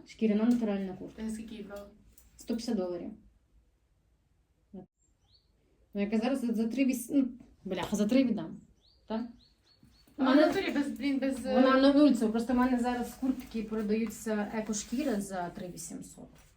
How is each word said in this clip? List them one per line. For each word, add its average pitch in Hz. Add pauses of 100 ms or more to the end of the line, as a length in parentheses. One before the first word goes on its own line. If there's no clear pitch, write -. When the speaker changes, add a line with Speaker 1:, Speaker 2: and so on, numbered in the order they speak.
Speaker 1:
Шкіряна 214
натуральна 208
куртка. -
Speaker 2:
Ти 220
скільки 220
їй 202
брала? 202 (480)
Speaker 1:
Сто -
п'ятдесят 220
доларів. 175 (2750)
Ну, 202
яка 208
зараз 254
за, 233
за 226
три 269
вісім, -
ну, 262 (360)
бляха, 180
за 202
три 254
віддам. 185 (500)
Так? 220 (960)
Speaker 2:
А 277
Speaker 1:
Вона 254 (100)
Speaker 2:
в 349
натурі 370
без, 285
блін, 269
без, 262
е, 262
Speaker 1:
Вона 262
на 277
вулиці, 269
просто 226
в -
мене 247
зараз 240
куртки 226
продаються 214
екошкіри 220
за 180
три 180
вісімсот. - (280)